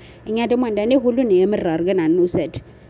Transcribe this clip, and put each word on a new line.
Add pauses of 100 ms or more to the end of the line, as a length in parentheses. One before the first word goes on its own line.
(260)
እኛ (100)
ደግሞ
አንዳንዴ
ሁሉን
የምር
አድርገን
አንውሰድ። (340)